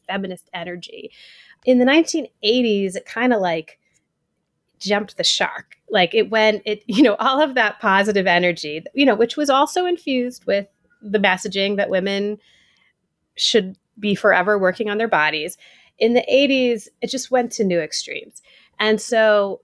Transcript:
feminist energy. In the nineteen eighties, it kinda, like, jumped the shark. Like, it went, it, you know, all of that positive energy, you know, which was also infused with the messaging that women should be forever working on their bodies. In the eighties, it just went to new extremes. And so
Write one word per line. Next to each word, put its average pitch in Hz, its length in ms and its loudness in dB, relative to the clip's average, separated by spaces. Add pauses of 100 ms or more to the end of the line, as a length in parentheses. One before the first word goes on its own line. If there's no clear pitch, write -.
feminist 190 440 -10
energy. 175 600 -14 (520)
In 254 140 4
the 247 60 4
nineteen 311 420 2 (160)
eighties, 208 540 0
it - 100 -14
kinda, 240 320 0
like, 170 400 -4 (1000)
jumped 202 360 -4
the 170 80 -4
shark. - 520 -4 (140)
Like, 180 240 2
it 214 160 0
went, 214 340 2
it, 214 220 -6
you 208 160 2
know, 233 180 6
all 262 200 2
of 277 140 0
that 220 260 -2
positive 202 460 2
energy, 175 560 0 (120)
you 277 120 2
know, 247 80 6
which - 220 0
was 294 140 0
also 302 360 2
infused 254 600 -4
with 196 200 -2 (340)
the 208 180 -2
messaging 196 580 -2
that 202 140 -2
women 196 480 -4 (1000)
should 190 400 -2 (220)
be 208 160 -2
forever 196 440 2
working 190 320 -2
on 208 80 -4
their 226 100 -2
bodies. 156 480 -2 (420)
In 233 160 2
the 247 180 2
eighties, 254 560 2 (140)
it 233 60 -4
just - 240 -8
went 247 200 0
to 220 120 -2
new 175 160 0
extremes. - 600 -10 (400)
And 214 200 2
so 208 640 2